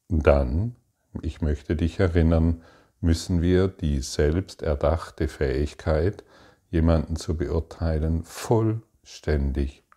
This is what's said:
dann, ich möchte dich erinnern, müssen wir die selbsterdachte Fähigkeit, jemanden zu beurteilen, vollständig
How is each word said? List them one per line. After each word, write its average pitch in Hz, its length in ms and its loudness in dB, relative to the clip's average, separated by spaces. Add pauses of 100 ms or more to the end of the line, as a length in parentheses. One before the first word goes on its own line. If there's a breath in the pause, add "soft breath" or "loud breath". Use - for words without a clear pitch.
dann, 76 680 2 (460)
ich - 200 -8
möchte 73 340 -2
dich 80 240 -2
erinnern, 85 600 4 (400 loud breath)
müssen 85 400 0
wir 90 260 4
die 73 320 -2
selbsterdachte 76 1300 -2
Fähigkeit, 76 960 -2 (460 loud breath)
jemanden 80 480 2
zu - 180 -6
beurteilen, 80 880 -2
vollständig 76 1600 -4 (140)